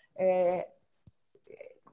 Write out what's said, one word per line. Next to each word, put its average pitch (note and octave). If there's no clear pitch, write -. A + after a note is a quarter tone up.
é, F#3